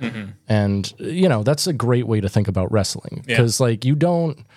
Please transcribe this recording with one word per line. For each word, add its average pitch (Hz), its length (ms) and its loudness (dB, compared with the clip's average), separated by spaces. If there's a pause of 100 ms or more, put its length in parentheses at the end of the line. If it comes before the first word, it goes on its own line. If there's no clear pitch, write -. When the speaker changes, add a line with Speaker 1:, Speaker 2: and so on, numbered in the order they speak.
Speaker 1:
Mm-hmm. 113 300 -10 (180)
Speaker 2:
And, 101 500 0
you 180 300 0
know, 113 140 2
that's 147 240 0
a 185 60 0
great 123 340 0
way 110 140 0
to 98 80 -2
think 101 200 2
about 92 220 -2
wrestling. - 560 -4
Speaker 1:
Yeah. 117 100 -2
Speaker 2:
'Cause, 117 240 4
like, 117 240 0
you 135 120 2
don't, 170 420 0 (180)